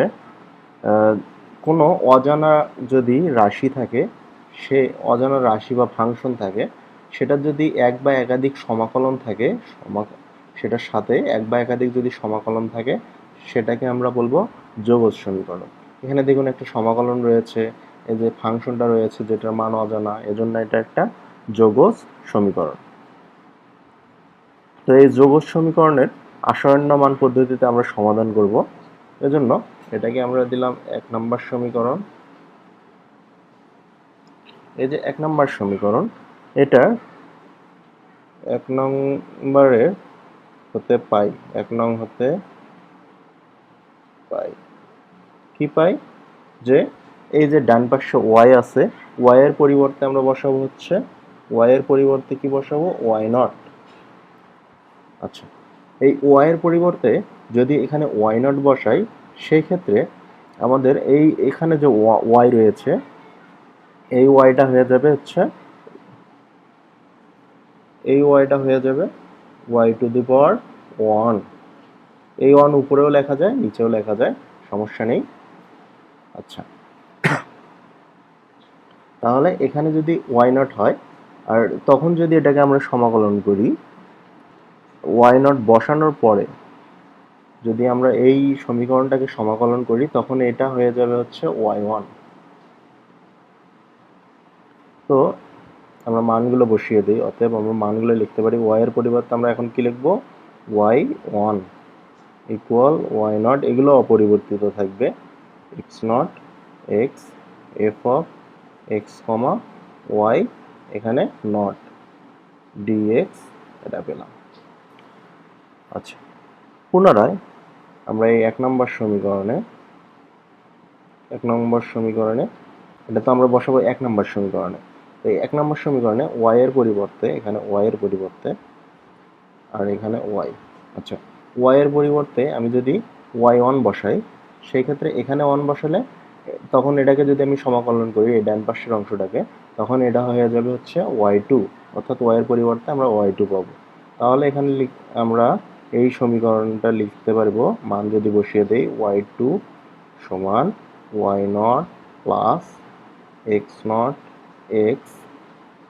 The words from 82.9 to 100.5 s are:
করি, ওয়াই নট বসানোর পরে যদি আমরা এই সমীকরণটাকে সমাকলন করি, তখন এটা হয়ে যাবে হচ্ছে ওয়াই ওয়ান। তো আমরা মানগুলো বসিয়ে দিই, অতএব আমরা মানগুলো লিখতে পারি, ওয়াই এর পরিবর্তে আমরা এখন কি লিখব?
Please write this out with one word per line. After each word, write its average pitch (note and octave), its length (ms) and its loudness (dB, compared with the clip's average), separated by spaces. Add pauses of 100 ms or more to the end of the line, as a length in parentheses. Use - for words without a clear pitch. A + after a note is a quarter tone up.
করি, G2+ 200 2 (1400)
ওয়াই A#2+ 320 4 (100)
নট C#3 120 4 (140)
বসানোর D3+ 420 2 (100)
পরে A2+ 220 4 (1200)
যদি A#2 180 -2 (100)
আমরা B2+ 160 2 (180)
এই C3+ 120 6 (240)
সমীকরণটাকে C3 640 -2 (100)
সমাকলন A#2 420 0 (100)
করি, A#2+ 140 0 (120)
তখন C3 220 -2 (120)
এটা A#2+ 160 -2 (100)
হয়ে B2 220 0
যাবে A#2+ 240 0
হচ্ছে - 220 -12 (160)
ওয়াই G#2+ 280 -2
ওয়ান। G#2+ 160 -6 (3000)
তো C#3 100 2 (880)
আমরা A#2 140 -2 (100)
মানগুলো B2 320 2 (100)
বসিয়ে G#2+ 340 0
দিই, A2 200 0
অতএব A#2 320 -2
আমরা A2 160 -4 (100)
মানগুলো A2 360 0
লিখতে G#2 240 -4
পারি, A2+ 200 0
ওয়াই A2 200 2
এর A#2 120 -2
পরিবর্তে A#2+ 400 -2
আমরা A#2+ 160 0
এখন A#2+ 200 -6
কি C3 140 -2
লিখব? B2 180 -6 (720)